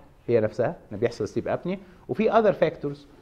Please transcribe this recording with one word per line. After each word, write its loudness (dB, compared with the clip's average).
هي 4
نفسها 0
ان -8
بيحصل -2
سليب -4
ابنيا، -4
وفي 0
اذر 6
فاكتورز، -4